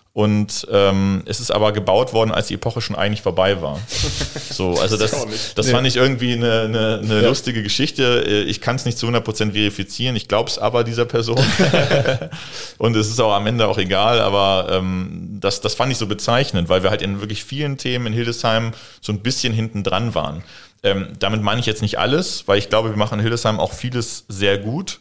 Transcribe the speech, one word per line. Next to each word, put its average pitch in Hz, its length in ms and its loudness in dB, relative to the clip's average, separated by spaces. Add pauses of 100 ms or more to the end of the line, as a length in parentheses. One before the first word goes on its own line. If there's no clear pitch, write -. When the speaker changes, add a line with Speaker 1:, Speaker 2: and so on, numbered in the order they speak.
(120)
Speaker 1:
Und, 104 600 0
ähm, 98 560 4
es 110 120 -4
ist 120 120 -2
aber 107 200 2
gebaut 104 420 2
worden, 110 180 4
als - 160 0
die - 80 -4
Epoche 117 260 -4
schon 101 140 -6
eigentlich 101 260 -2
vorbei 92 400 2
war. 73 220 -4
Speaker 2:
<laughs> 120 60 -12 (600)
Speaker 1:
So, 92 280 -2
also 110 180 2
Speaker 2:
Das 107 140 2
Speaker 1:
das, 143 100 -2
Speaker 2:
auch 113 60 -6
nicht. 107 300 -8
Speaker 1:
das 110 100 2
Speaker 3:
Nee. 127 40 4
Speaker 1:
fand 127 160 4
ich 120 80 2
irgendwie 123 380 2
eine, 117 300 2
eine, 110 380 0
eine 107 200 2
Speaker 3:
Ja. 117 80 6
Speaker 1:
lustige 123 340 -2
Geschichte. 123 580 2 (260)
Ich 107 120 -4
kann's 127 240 -2
nicht 120 140 -2
zu - 100 -4
hundert 120 160 0
Prozent 107 300 -2
verifizieren. 104 640 -2
Ich - 100 -8
glaub's - 300 0
aber 117 260 2
dieser 117 220 0
Person. 117 320 -2
<laughs> - 1400 0
Und 113 160 2
es 107 120 2
ist 113 140 -2
auch 110 100 4
am 101 160 2
Ende 113 200 2
auch 101 100 0
egal, 101 420 2
aber, 98 520 2
ähm, 92 680 -4
das, 98 220 -2
das - 140 -2
fand 131 160 0
ich 120 60 -2
so 110 100 -4
bezeichnend, 104 600 0
weil 92 160 2
wir 95 60 2
halt 104 140 -2
in 98 180 -4
wirklich 107 240 -8
vielen 139 320 -6
Themen 123 300 -4
in 107 60 -4
Hildesheim 113 580 0 (280)
so - 140 -4
ein 98 60 -2
bisschen 120 340 -2
hinten 110 300 -2
dran 104 320 -2
waren. 78 280 -4 (380)
Ähm, 98 280 0 (100)
damit 107 240 0
meine 104 180 0
ich - 60 -2
jetzt 110 160 -2
nicht - 160 0
alles, 135 480 0
weil 101 100 4
ich 101 120 -2
glaube, 113 200 2
wir 104 80 -4
machen 104 220 0
in - 20 2
Hildesheim 113 380 0
auch - 140 0
vieles 120 540 -6
sehr 101 300 2
gut, 120 440 -6